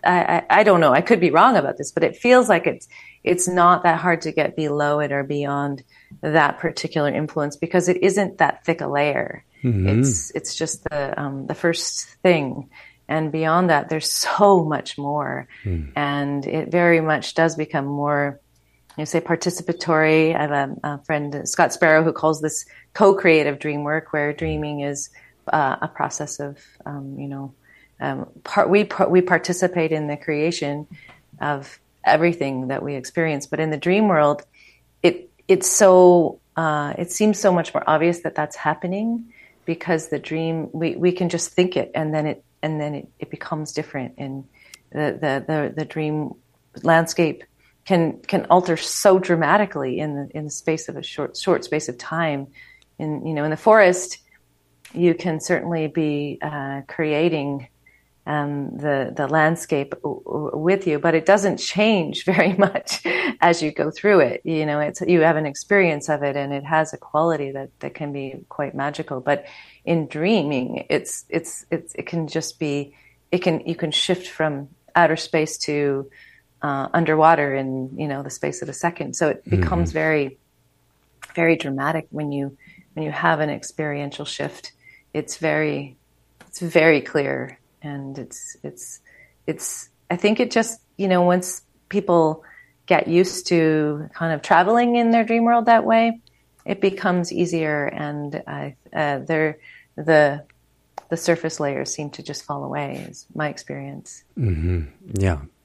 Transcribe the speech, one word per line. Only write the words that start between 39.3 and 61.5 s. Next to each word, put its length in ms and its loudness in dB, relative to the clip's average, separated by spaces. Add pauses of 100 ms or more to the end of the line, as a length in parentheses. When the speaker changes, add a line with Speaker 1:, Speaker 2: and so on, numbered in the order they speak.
Speaker 1:
because 440 -2
the 100 -4
dream, 540 -4
we, 240 -4
we 160 2
can 160 -2
just 220 -6
think 260 0
it 180 -4
and 180 -2
then 140 0
it, 160 -6 (200)
and 180 -4
then 140 -6
it, 120 -12 (120)
it 100 -12
becomes 440 -8
different. 440 -8
And 280 -10 (460)
the, 300 -2
the, 260 -2
the, 280 -2
the 100 -6
dream 480 -4 (500)
landscape 600 2 (420)
can, 360 2
can 280 -2
alter 280 6
so 420 4
dramatically 800 0
in 160 -4
the, 220 -8
in 80 -8
the 60 -10
space 380 -4
of 80 -10
a 60 -12
short, 340 -8
short 280 0
space 240 -4
of 80 -10
time. 500 -4 (520)
In, 280 -6
you 60 -4
know, 100 -2
in 80 -2
the 60 -4
forest, 600 4 (760)
you 200 2
can 280 -4
certainly 460 -2
be, 540 -4
uh, 460 -8
creating, 800 -2 (580)
um, 500 -4
the, 400 -2
the 120 -2
landscape 640 0 (120)
w-, 220 -8
w-, 320 -6
with 300 0
you, 120 0
but 160 2
it 100 0
doesn't 320 4